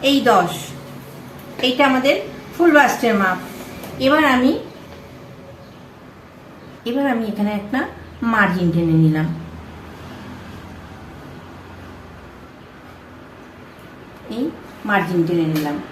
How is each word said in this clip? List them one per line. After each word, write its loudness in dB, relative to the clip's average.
এই 4
দশ, 4
এইটা 4
আমাদের 4
ফুল 6
বাস্টের 6
মাপ। 2
এবার 6
আমি, 6
এবার 0
আমি 0
এখানে 0
একটা -4
মার্জিন 2
টেনে 4
নিলাম, 4
এই 0
মার্জিন 2
টেনে 2
নিলাম। -2